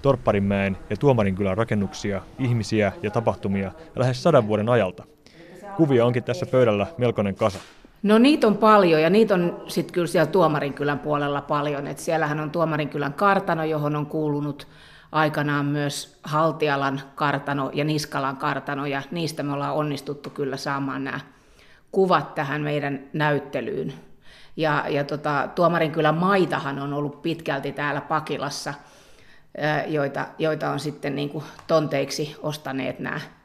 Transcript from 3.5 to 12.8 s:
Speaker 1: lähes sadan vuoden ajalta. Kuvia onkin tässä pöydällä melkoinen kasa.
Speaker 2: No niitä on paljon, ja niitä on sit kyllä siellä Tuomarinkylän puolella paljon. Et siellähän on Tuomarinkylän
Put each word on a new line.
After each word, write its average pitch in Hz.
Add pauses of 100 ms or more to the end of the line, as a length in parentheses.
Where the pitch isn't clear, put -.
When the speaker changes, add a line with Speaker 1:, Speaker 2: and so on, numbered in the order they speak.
Speaker 1:
lähes 127
sadan 135
vuoden 107
ajalta. 104 (720)
Kuvia 135
onkin 123
tässä 117
pöydällä 107 (120)
melkoinen 113
kasa. 98 (440)
Speaker 2:
No 208
niitä 277
on 208
paljon, 196
ja 165
niitä 214
on 175
sit -
kyllä 175
siellä 156
Tuomarinkylän 147
puolella 143
paljon. 147
Et 147
siellähän 156
on 151
Tuomarinkylän 151